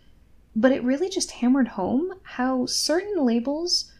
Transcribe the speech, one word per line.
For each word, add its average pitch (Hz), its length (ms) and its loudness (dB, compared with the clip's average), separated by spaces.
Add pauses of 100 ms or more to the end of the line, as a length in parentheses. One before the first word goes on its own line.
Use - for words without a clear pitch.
(560)
but 247 160 6
it - 100 0
really 285 280 0
just - 220 -4
hammered 247 360 2
home 247 540 -2
how 254 420 -2
certain 349 600 0
labels 277 720 -2